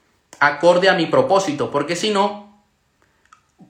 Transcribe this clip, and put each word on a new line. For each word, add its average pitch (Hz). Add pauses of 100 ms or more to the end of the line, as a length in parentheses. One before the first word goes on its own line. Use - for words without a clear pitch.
(400)
acorde 175
a 180
mi 165
propósito, 139
porque 147
si 214
no, - (1040)